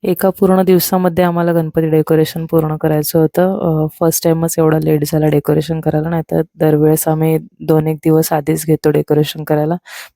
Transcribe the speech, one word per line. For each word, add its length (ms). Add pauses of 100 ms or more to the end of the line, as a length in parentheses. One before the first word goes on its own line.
एका 280
पूर्ण 320
दिवसामध्ये 640
आम्हाला 280
गणपती 380
डेकोरेशन 560
पूर्ण 300
करायचं 420
होतं. 400
अ, 280 (140)
फर्स्ट 240
टाइमच 340
एवढा 200
लेट 280
झाला 200
डेकोरेशन 540
करायला, 280
नाहीतर 340 (160)
दरवेळेस 500
आम्ही 300 (220)
दोन 260
एक 100
दिवस 360
आधीच 340
घेतो 240
डेकोरेशन 540
करायला, 300 (420)